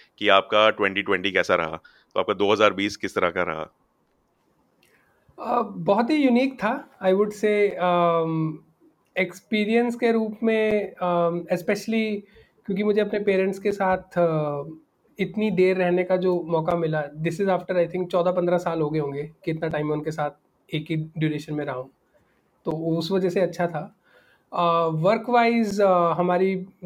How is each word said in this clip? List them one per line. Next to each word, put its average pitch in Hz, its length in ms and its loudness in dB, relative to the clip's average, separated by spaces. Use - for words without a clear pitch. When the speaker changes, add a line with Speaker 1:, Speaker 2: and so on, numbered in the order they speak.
Speaker 1:
कि 101 100 0
आपका 107 420 6
ट्वेंटी 101 320 -2
ट्वेंटी 95 300 -2
कैसा 90 220 0
रहा? 80 220 -2
तो 92 60 0
आपका 101 140 -2
दो 101 180 2
हज़ार 104 200 4
बीस 95 240 -4
किस - 180 -8
तरह 90 160 0
का 90 120 -2
रहा? 78 320 -8
Speaker 2:
अ, 240 240 0
बहुत 196 480 0
ही 311 60 2
यूनिक 269 380 4
था, 240 500 -6
I 190 40 2
would 202 240 2
say। 208 300 2
um, 165 840 2
experience 220 760 -2
के 233 180 0
रूप 220 300 -2
में, 220 500 0
um, 175 600 -2
especially 208 680 -2
क्योंकि 196 160 -2
मुझे 208 180 2
अपने 208 200 -2
parents 196 380 0
के 202 140 -2
साथ, 190 460 -2
अ, 151 440 0
इतनी 214 320 -2
देर 185 260 4
रहने 180 280 2
का 185 120 0
जो 180 260 0
मौका 165 340 0
मिला, 156 280 -2
this 160 360 -4
is 196 80 0
after, 180 380 0
I 165 40 -6
think, 180 160 -4
चौदह 180 240 0
पन्द्रह 175 280 2
साल 165 220 -2
हो 147 100 -2
गए 156 80 -2
होंगे 143 340 -6
कि 165 60 -4
इतना 160 180 -4
time 156 220 -2
उनके 151 200 -4
साथ 151 200 -4
एक 156 160 -6
ही 160 60 -2
duration 156 580 -4
में 147 100 -4
रहा 143 100 -6
हूँ, 127 160 -10
तो 170 60 -4
उस 165 400 -2
वजह 190 180 0
से 180 120 0
अच्छा 175 260 0
था। 165 300 -8
अ, 170 360 2
work-wise, 226 920 2
अ, 180 320 4
हमारी, 180 540 0